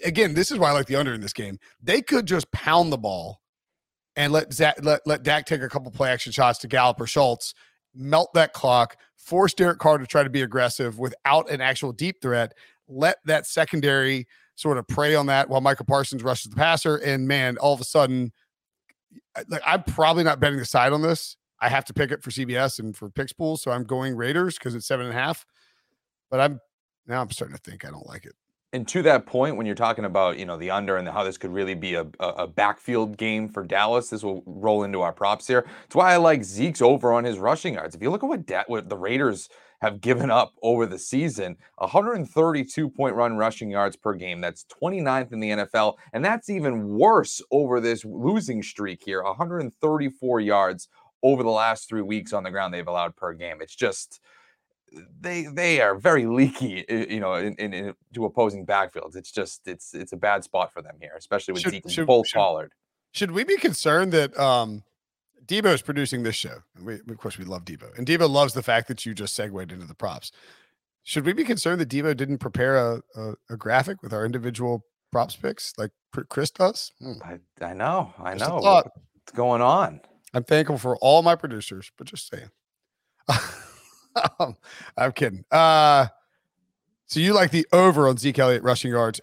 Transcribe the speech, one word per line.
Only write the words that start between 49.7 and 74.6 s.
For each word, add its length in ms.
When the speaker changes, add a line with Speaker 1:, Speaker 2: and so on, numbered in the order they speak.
Speaker 2:
thirty-four 600
yards 480
over 200
the 60
last 400
three 140
weeks 320
on 80
the 80
ground 240
they've 120
allowed 300
per 160
game. 300
It's 120
just, 460
they, 260
they 360
are 140
very 320
leaky, 600
i-, 220
you 100
know, 180
in, 180
in, 180
in, 220
to 140
opposing 400
backfields. 500
It's 160
just, 340
it's, 280
it's 180
a 60
bad 260
spot 260
for 120
them 180
here, 160
especially 360
with 100
Speaker 1:
Should, 80
Speaker 2:
Zeke 140
and 100
Speaker 1:
should, 120
Speaker 2:
Bo 180
Speaker 1:
should, 120
Speaker 2:
Pollard. 360
Speaker 1:
should 180
we 120
be 140
concerned 560
that, 260
um, 440
Debo's 340
producing 440
this 120
show? 220
And 80
we, 120
of 200
course, 220
we 80
love 180
Debo, 320
and 100
Debo 220
loves 240
the 100
fact 260
that 180
you 80
just 200
segued 380
into 140
the 80
props. 360
Should 200
we 80
be 120
concerned 360
that 80
Debo 260
didn't 240
prepare 380
a, 260
a, 180
a 80
graphic 460
with 100
our 140
individual 580